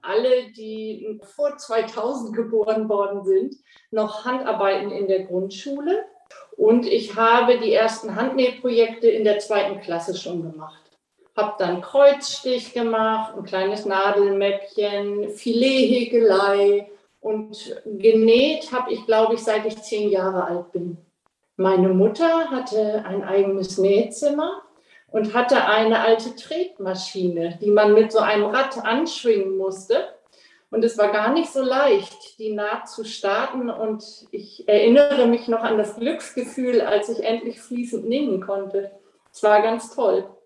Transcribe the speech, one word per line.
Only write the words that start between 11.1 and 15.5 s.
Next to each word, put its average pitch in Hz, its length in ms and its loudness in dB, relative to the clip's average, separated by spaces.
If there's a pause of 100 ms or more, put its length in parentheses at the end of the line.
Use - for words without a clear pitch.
Hab 208 220 -4
dann 180 240 -4
Kreuzstich 277 920 2
gemacht, 220 600 -2
ein 196 100 -12
kleines 202 420 -4
Nadelmäppchen, 202 1400 0
Filethäkelei 226 1600 2 (280)